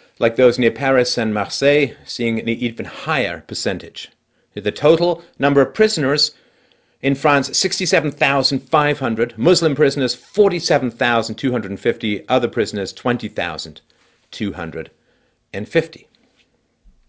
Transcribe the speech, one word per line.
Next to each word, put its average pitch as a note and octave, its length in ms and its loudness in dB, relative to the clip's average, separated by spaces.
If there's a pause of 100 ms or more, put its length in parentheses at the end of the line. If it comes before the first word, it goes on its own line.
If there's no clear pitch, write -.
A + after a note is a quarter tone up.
(180)
like A#2 200 0
those B2 200 6
near A#2+ 140 4
Paris C3 460 0
and A2 160 -2
Marseille, C3+ 580 0 (140)
seeing A2+ 340 -4
an A2 80 -6
even A#2 380 -4
higher G#2+ 600 -6
percentage. F2+ 640 -8 (440)
The G2+ 180 -4
total E3 520 2 (160)
number C#3 220 4
of C3 120 2
prisoners D3+ 580 0 (720)
in C#3 140 0
France, C#3 420 0
sixty-seven E3+ 540 0
thousand C#3 480 0
five D3 400 0
hundred, A2+ 380 -2
Muslim D#3+ 360 4
prisoners, C#3 400 2
forty-seven E3 800 0
thousand A#2 440 0
two B2+ 180 -2
hundred G#2 180 -4
and G2 80 -8
fifty, G#2+ 480 -2
other A#2+ 220 2
prisoners, G2+ 420 -4
twenty A#2+ 380 -4
thousand E2 500 -8 (520)
two G2+ 200 -6
hundred D#2+ 400 -10 (600)
and A2+ 160 -10
fifty. - 400 -4 (1000)